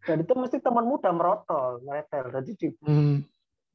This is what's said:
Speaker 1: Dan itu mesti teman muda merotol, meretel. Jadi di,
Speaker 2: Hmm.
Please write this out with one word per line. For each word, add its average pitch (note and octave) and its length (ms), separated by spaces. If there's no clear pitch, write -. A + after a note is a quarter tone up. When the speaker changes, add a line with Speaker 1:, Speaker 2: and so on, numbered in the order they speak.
Speaker 1:
Dan D#3+ 180
itu E3 140
mesti B3+ 260
teman A#3 240
muda B3+ 240
merotol, E3 720
meretel. C#3 520
Jadi C3+ 200
di, F3 160
Speaker 2:
Hmm. D3 380